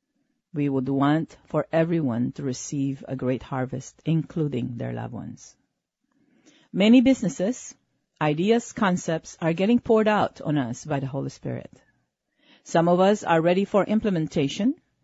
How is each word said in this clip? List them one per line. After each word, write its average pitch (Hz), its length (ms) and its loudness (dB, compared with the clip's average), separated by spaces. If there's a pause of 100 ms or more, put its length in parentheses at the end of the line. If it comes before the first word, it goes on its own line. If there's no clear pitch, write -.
(540)
We 147 140 -2
would 135 220 -2
want 143 560 2
for 156 260 -2
everyone 156 640 0
to 147 100 -12
receive 139 640 -6
a 139 80 -6
great 127 280 -4
harvest, 131 600 -8
including 143 720 -2
their 120 160 -8
loved 117 220 -8
ones. - 420 -14 (1160)
Many 220 260 6
businesses, 226 720 0 (460)
ideas, 175 540 0
concepts 180 680 -2
are 165 140 0
getting 208 260 2
poured 220 300 2
out 208 320 0
on 151 160 -2
us 123 260 -4
by 147 160 -2
the 139 80 -4
Holy 135 220 -6
Spirit. - 420 -10 (920)
Some 170 260 2
of 175 100 4
us 202 240 4
are 165 160 2
ready 180 240 2
for 196 220 2
implementation, 202 880 0 (280)